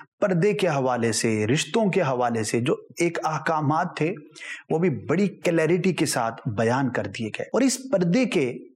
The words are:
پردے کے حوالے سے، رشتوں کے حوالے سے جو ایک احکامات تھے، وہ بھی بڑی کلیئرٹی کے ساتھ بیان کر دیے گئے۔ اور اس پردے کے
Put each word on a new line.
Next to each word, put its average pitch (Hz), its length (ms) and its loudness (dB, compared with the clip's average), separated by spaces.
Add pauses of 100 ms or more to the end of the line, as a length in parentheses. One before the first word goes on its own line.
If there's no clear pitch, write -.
(200)
پردے 190 320 2
کے 196 160 0
حوالے 127 440 0
سے، 107 340 0
رشتوں 160 440 0
کے 185 120 2
حوالے 123 420 0
سے 120 160 0
جو 139 140 0 (240)
ایک 170 260 0
احکامات 156 720 0
تھے، 160 180 -2 (560)
وہ 156 80 2
بھی 180 120 2
بڑی 151 380 0
کلیئرٹی 170 640 2
کے 151 140 0
ساتھ 117 420 -2
بیان 120 440 0
کر 117 100 -2
دیے 101 260 -6
گئے۔ - 240 -8
اور 220 80 2
اس 262 180 2 (140)
پردے 180 320 4
کے 143 300 0 (220)